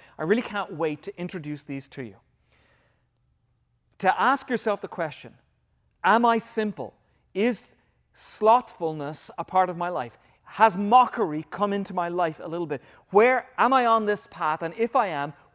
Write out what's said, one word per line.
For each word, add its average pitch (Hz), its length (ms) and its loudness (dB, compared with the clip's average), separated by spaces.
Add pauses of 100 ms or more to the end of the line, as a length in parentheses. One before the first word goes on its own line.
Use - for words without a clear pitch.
(180)
I 147 60 -8
really 214 180 2
can't 202 320 -8
wait 151 300 -4
to 196 160 -14
introduce 151 440 -10
these 139 260 -10
to 135 140 -12
you. 98 140 -14 (1800)
To 185 240 0
ask 254 280 0
yourself 214 300 -2
the 180 80 -10
question, 151 500 -10 (680)
"Am 220 220 4
I 233 120 4
simple? 214 560 -6 (400)
Is 214 420 -2 (380)
slothfulness 160 1200 0
a 170 60 -6
part 185 260 2
of 170 60 -8
my 175 140 -6
life? 135 280 -8 (260)
Has 202 340 4
mockery 202 720 2
come 202 240 -2
into 196 200 -6
my 175 160 -4
life 175 300 -2
a - 80 -12
little 165 200 -6
bit? 143 140 -6 (280)
Where 233 480 4
am 240 160 4
I 247 140 4
on 226 180 4
this 208 220 -2
path? 165 340 -4
And 170 140 -6
if 226 200 0
I 226 120 4
am, 151 260 -4 (220)